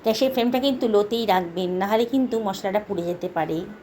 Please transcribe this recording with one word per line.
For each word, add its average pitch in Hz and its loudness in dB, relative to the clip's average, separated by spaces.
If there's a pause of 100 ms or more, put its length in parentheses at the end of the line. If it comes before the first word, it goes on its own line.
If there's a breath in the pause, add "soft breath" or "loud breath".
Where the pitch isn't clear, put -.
গ্যাসের 226 2
ফ্লেমটা 247 2
কিন্তু 269 0
লোতেই 214 2
রাখবেন, 180 0 (100)
নাহলে 220 2
কিন্তু 240 0
মশলাটা 202 -2
পুড়ে 190 -6
যেতে 175 -4
পারে। 160 -2 (240)